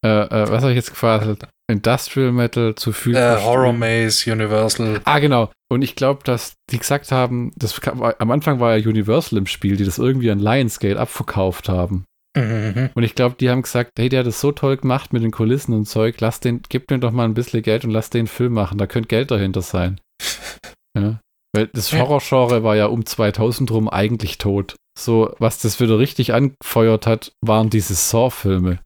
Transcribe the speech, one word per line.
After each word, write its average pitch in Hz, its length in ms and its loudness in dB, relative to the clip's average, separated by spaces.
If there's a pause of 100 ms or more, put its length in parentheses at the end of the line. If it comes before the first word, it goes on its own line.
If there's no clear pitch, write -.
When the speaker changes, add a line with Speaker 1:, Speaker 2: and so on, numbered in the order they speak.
Speaker 1:
Äh, 107 40 4
äh, 107 400 2
was 113 140 2
hab 135 60 2
ich 123 60 2
jetzt 123 160 -2
gefaselt? 110 560 0 (220)
Industrial 120 600 0
Metal, 117 440 0
zu - 180 -4
viel 120 220 0
Speaker 2:
Äh, 120 180 4
Speaker 1:
Kostüm. 104 120 0
Speaker 2:
Horror 123 280 4
Maze, 113 580 0
Universal. 110 760 0
Speaker 1:
Ah, 147 140 2
genau. 131 300 2 (200)
Und 123 120 0
ich 135 140 -4
glaub, 135 280 0
dass 120 300 -4 (180)
die 123 60 -2
gesagt - 340 -2
haben, 127 460 -2
das - 240 -6
ka-, - 180 -4
war, 113 200 0
am 110 120 0
Anfang 143 280 0
war 117 180 4
ja 107 100 2
Universal 110 520 0
im 95 80 -2
Spiel, - 300 -2
die 101 80 2
das 95 120 -2
irgendwie 123 340 0
an 101 80 0
Lionsgate 107 600 0
abverkauft - 680 -2
haben. 92 360 -2 (320)
Speaker 2:
Mhm. 110 560 -2
Speaker 1:
Und 117 100 -2
ich 113 120 -2
glaub, 123 240 0
die 127 100 2
haben 123 140 0
gesagt, - 340 -4
hey, 120 120 0
der 131 100 2
hat 123 80 0
das 113 120 -4
so 143 120 2
toll 135 260 0
gemacht 131 340 -2
mit 117 120 0
den 113 80 0
Kulissen 120 420 0
und 107 140 0
Zeug, 110 340 0
lass 113 180 -2
den, 120 300 -2
gib - 180 -4
dem 131 140 0
doch 123 100 0
mal 120 140 0
ein 113 80 0
bisschen 117 300 -2
Geld 110 200 0
und 117 60 -4
lass 110 220 -2
den 117 160 0
Film 123 260 -2
machen, 101 240 0
da 101 80 0
könnte 113 220 -2
Geld 127 240 0
dahinter 98 320 0
sein. 92 360 -2 (220)
Speaker 2:
<laughs> - 180 -8 (560)
Speaker 1:
Ja. 107 240 -2 (360)
Weil 107 180 2
das 107 180 -4
Speaker 2:
Ja. 156 100 2
Speaker 1:
Horrorgenre 127 640 2
war 107 120 2
ja 104 100 4
um 113 220 0
zweitausend 113 640 0
rum 110 180 0
eigentlich 107 480 -2
tot. 101 380 -2 (220)
So, 113 420 2
was 113 200 0
das 107 200 -2
wieder 113 180 4
richtig 123 360 0
angefeuert 117 760 2
hat, 113 240 -2 (120)
waren 110 280 4
diese 101 240 0
Saw-Filme. 95 920 0